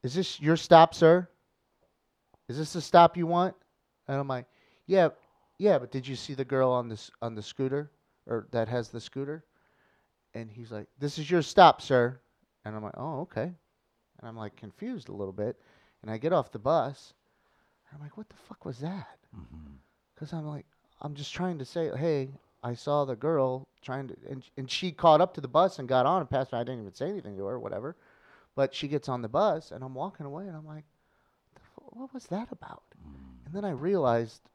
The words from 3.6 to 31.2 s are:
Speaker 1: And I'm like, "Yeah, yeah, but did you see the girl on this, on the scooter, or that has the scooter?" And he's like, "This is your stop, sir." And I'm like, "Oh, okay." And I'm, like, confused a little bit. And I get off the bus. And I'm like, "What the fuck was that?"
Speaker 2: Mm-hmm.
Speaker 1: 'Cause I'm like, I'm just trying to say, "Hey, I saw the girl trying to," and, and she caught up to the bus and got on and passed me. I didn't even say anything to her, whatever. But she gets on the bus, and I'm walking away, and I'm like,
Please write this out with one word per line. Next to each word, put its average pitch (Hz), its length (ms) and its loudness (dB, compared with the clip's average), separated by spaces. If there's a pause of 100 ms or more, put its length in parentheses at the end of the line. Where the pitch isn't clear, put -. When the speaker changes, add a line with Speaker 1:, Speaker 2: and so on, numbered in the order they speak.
Speaker 1:
And 139 100 -4
I'm 139 100 -6
like, 127 200 -8 (380)
"Yeah, 175 240 4 (480)
yeah, 190 200 4
but 123 140 -4
did 131 160 -6
you 135 80 -6
see - 180 -10
the 131 120 -4
girl 131 260 2
on 123 180 0
this, 107 220 -12 (100)
on 113 140 -6
the 107 80 -10
scooter, 139 480 -6 (340)
or 113 260 -6
that 113 180 -2
has 120 200 -4
the 117 120 -12
scooter?" 143 420 -10 (920)
And 113 160 -12
he's 113 220 -18
like, 107 160 -12 (100)
"This 143 220 -6
is 147 100 -8
your 175 120 4
stop, 165 400 8
sir." 127 380 2 (440)
And 107 120 -12
I'm 107 80 -10
like, - 140 -12
"Oh, 147 240 -8
okay." 143 320 -6 (680)
And 117 100 -18
I'm, 113 80 -16
like, 107 180 -12
confused 202 540 -14
a 101 40 -14
little 98 200 -8
bit. 104 260 -6 (420)
And 107 100 -14
I 113 60 -8
get 143 140 -4
off 160 200 0
the 110 80 -12
bus. 135 540 -4 (760)
And 147 80 -20
I'm 147 60 -18
like, 147 140 -18
"What 214 120 -18
the - 80 -20
fuck - 280 -20
was 123 140 -10
that?" 170 400 -10 (160)
Speaker 2:
Mm-hmm. 71 380 -18 (420)
Speaker 1:
'Cause 151 180 -14
I'm 156 140 -8
like, 151 180 -12 (360)
I'm 147 140 -10
just 143 180 -12
trying 180 260 -4
to 131 60 -8
say, 165 320 -6
"Hey, 139 420 -2 (240)
I 120 120 -6
saw 147 300 -2
the 131 100 -6
girl 131 520 -2 (140)
trying 135 280 -10
to," - 60 -14 (140)
and, 131 140 -12 (140)
and 131 120 -10
she 180 220 -4
caught 156 300 8
up 185 140 2
to 156 60 -10
the 131 60 -10
bus 165 320 2
and 131 80 -10
got 127 180 4
on 175 160 2
and 127 80 -8
passed 131 240 -2
me. 120 60 -4
I 120 40 -2
didn't 120 180 -8
even 98 120 -14
say 147 160 -6
anything 127 280 -10
to 98 80 -8
her, 117 140 -6
whatever. 110 360 -10 (600)
But 135 200 0
she 147 120 -8
gets 139 220 -6
on 123 120 -4
the 113 80 -8
bus, 160 420 -2
and 127 120 -14
I'm 131 120 -14
walking 160 320 -10
away, 165 200 -12
and 170 80 -14
I'm 156 120 -18
like, 151 180 -18 (680)